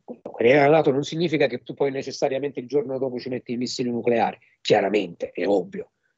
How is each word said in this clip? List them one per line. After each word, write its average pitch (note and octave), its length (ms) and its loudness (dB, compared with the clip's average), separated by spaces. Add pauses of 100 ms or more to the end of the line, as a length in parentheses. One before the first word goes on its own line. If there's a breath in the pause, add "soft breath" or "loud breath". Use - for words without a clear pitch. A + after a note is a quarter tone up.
un'Ucraina - 560 2
nella D3 160 6
nato D#3 140 4
non C#3 120 0
significa D#3 440 0
che B2 140 -6
tu - 120 -12
poi C#3 180 -2
necessariamente C3+ 680 -4
il B2 60 -10
giorno C3 300 -2
dopo B2 220 -6
ci A2 80 -10
metti B2+ 240 -8
i A#2+ 60 -6
missili B2 320 -4
nucleari, A#2 480 0 (240 soft breath)
chiaramente, G2 720 0
è - 140 -6
ovvio, F#2 460 -2 (260)